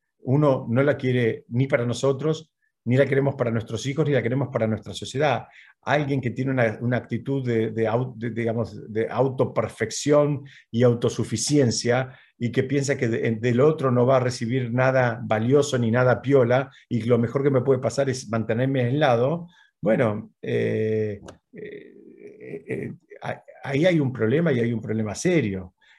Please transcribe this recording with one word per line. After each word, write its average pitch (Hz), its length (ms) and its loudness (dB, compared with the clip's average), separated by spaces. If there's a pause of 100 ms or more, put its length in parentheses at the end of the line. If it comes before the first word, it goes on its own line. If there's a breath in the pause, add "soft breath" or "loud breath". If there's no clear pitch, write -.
(240)
uno 131 440 2
no 117 140 2
la 143 140 2
quiere 123 520 0
ni 123 180 0
para 127 180 -4
nosotros, 139 680 -2 (320)
ni 120 120 0
la 139 100 4
queremos 135 300 0
para 117 160 -2
nuestros 113 340 -6
hijos, 147 200 -2
ni 147 60 0
la 123 100 2
queremos 127 300 -2
para 113 140 0
nuestra 107 260 -4
sociedad. 127 540 -2 (360 loud breath)
Alguien 139 380 0
que 117 100 -4
tiene 127 200 -4
una, 117 300 0
una 120 160 0
actitud 123 500 -4
de, 113 240 0
de 110 180 -2
au-, 127 280 -2
de, 123 140 -6
digamos, 110 600 -4
de 110 160 -2
autoperfección 131 1400 0 (260 loud breath)
y 117 120 0
autosuficiencia, 120 1400 2 (180 loud breath)
y 120 140 -4
que 131 140 0
piensa 135 320 0
que 123 120 -2
de, 117 280 0
del 117 240 0
otro 147 320 4
no 123 120 4
va 131 120 4
a 127 40 4
recibir 123 520 -2
nada 127 500 2
valioso 120 560 2
ni 117 140 2
nada 123 280 4
piola, 131 500 2 (180 loud breath)
y 117 140 -2
lo 117 160 4
mejor 117 260 0
que 143 60 4
me 131 120 2
puede 131 180 2
pasar 131 300 -2
es 123 180 -6
mantenerme 117 540 0
aislado, 139 640 0 (340 loud breath)
bueno, 117 600 0
eh, 110 800 -2 (320)
eh, - 420 -16 (460)
eh, - 280 -14
eh, - 240 -6 (300)
a-, - 200 -10 (220)
ahí 139 220 0
hay 170 140 4
un 127 120 0
problema 139 400 2
y 120 80 2
hay 117 120 0
un 113 80 -4
problema 107 340 -4
serio. 101 600 0 (240 soft breath)